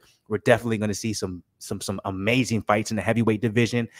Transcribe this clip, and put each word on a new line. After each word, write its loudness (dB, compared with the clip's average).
we're -2
definitely 2
gonna -2
see -4
some, -6
some, -8
some -6
amazing 0
fights 0
in -4
the -2
heavyweight 2
division. 0